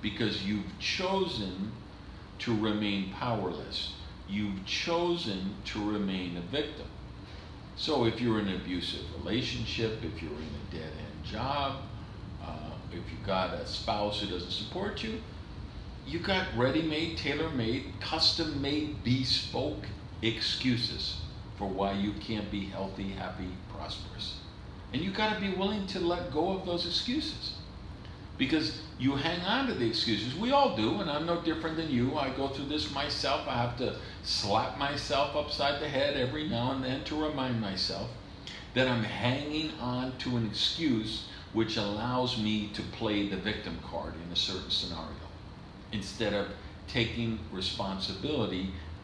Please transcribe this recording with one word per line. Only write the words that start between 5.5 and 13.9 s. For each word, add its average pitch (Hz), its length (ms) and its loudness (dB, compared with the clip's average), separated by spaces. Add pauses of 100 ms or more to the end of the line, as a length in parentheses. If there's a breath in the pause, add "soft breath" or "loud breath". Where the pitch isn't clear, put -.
to 104 240 0
remain 95 480 0
a 87 40 -4
victim. 135 440 -2 (920 loud breath)
So 135 280 4
if 113 160 4
you're 113 180 6
in 101 80 2
an 92 140 0
abusive 87 440 -2 (120)
relationship, 113 840 0
if 107 180 -4
you're - 100 -4
in - 60 -6
a - 340 -6
dead-end - 540 -8
job, 135 560 0 (640)
uh, - 280 -6 (180)
if 87 200 -6
you've - 140 -8
got 92 300 2
a - 100 -4
spouse 104 560 0